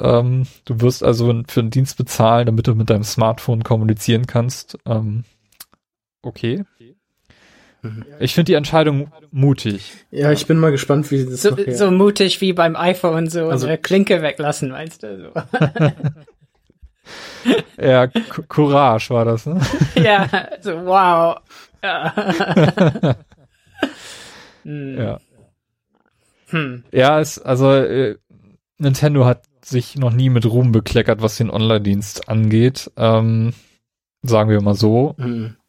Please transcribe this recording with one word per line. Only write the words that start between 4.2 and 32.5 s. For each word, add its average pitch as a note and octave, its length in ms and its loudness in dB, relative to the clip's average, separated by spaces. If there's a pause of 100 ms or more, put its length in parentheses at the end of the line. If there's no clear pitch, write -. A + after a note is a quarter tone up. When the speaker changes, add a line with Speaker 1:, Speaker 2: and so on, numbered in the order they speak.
Speaker 1:
kannst. - 500 -6 (100)
Ähm, A2 380 -4 (1000)
okay. A#2+ 420 -6 (1160)
Speaker 2:
Mhm. A2 220 -14 (140)
Speaker 1:
Ich C#3+ 160 -4
find E3+ 140 2
die E3 60 4
Entscheidung D3 580 0 (180)
mutig. C3 640 0 (180)
Speaker 2:
Ja, D3 220 0
ich D3 160 -2
bin E3 100 4
mal D#3+ 140 4
gespannt, C#3+ 400 -2
wie C3+ 140 0
das B2+ 160 -8
Speaker 3:
So, - 80 2
Speaker 2:
nachher C3 260 -4
Speaker 3:
so F#3+ 160 2
mutig G3 480 2
wie F#3 140 0
beim E3 200 2
iPhone, E3 560 0
so E3 200 -4
Speaker 2:
Also B2+ 180 -2
Speaker 3:
eine D#3 100 -2
Klinke F#3+ 420 2
weglassen, D3 500 -4
meinst D3+ 340 -14
du? F#2+ 280 -16
So. E3+ 80 -6 (180)
<laughs> D3+ 600 -2 (1600)
Speaker 1:
Ja, B2+ 280 4
Cou-, A3 400 -6
Courage C#3 680 2
war A#2 100 2
das, A2+ 220 -2
ne? E3 140 -4 (200)
Speaker 3:
<laughs> - 140 -2
Ja, G#3 340 2 (320)
so, G3+ 120 -8 (120)
wow. F3 520 4 (460)
Ja. E3+ 300 -4
<laughs> E3+ 1040 0 (1500)
Hm. C#3 340 -12
Speaker 1:
Ja. G#2+ 200 -6 (1300)
Speaker 3:
Hm. C3 440 -6
Speaker 1:
Ja, C#3+ 280 4
es, - 180 -6
also, C3+ 340 2
äh, C3 440 0 (600)
Nintendo C#3+ 460 2
hat B2 200 2 (200)
sich B2+ 320 -6
noch B2+ 160 0
nie C3 180 2
mit A#2+ 160 2
Ruhm A#2+ 260 2
bekleckert, A2 500 0
was A2 140 -2
den A2+ 140 -2
Online-Dienst G#2 800 -2
angeht. A2 680 2